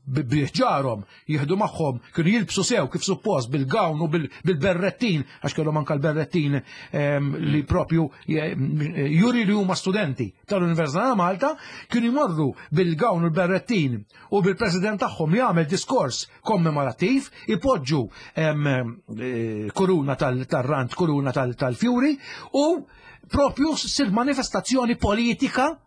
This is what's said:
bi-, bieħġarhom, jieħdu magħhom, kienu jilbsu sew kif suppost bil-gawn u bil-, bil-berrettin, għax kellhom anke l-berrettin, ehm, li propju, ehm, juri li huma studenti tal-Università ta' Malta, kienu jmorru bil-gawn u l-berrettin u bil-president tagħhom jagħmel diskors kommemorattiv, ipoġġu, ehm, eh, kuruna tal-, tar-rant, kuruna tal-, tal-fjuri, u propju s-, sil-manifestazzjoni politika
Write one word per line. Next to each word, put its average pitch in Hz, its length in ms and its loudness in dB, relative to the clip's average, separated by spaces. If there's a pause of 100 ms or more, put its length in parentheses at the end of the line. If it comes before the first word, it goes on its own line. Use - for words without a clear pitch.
bi-, 139 240 -4
bieħġarhom, 139 760 0 (220)
jieħdu 151 320 0
magħhom, 160 420 -2 (100)
kienu 170 240 2
jilbsu 196 320 0
sew 185 240 0
kif - 160 -6
suppost 160 480 -2
bil-gawn 156 480 0
u 165 80 -2
bil-, 156 180 -2 (120)
bil-berrettin, 180 840 0 (140)
għax - 180 -6
kellhom 156 240 0
anke 151 160 -2
l-berrettin, 147 640 0 (300)
ehm, 143 400 0 (120)
li 147 220 0
propju, 160 460 0 (160)
ehm, 156 420 -2 (420)
juri 226 360 4
li 202 100 2
huma 190 220 0
studenti 147 540 -2 (100)
tal-Università 170 640 0
ta' 262 100 2
Malta, 190 380 0 (320)
kienu 233 260 0
jmorru 185 380 2 (200)
bil-gawn 170 560 2
u 170 60 2
l-berrettin 175 680 0 (260)
u 196 160 2
bil-president 190 580 0
tagħhom 175 360 0
jagħmel 180 320 2
diskors 185 560 -2 (140)
kommemorattiv, 170 920 0 (140)
ipoġġu, 156 580 0 (300)
ehm, 151 340 0
eh, 117 1040 -4
kuruna 156 460 2
tal-, 127 300 -2
tar-rant, 131 480 -2
kuruna 143 380 0
tal-, 123 220 -2
tal-fjuri, 247 640 2 (340)
u 285 160 2 (600)
propju 277 500 2
s-, - 180 -6
sil-manifestazzjoni 240 1000 0
politika 233 720 0 (160)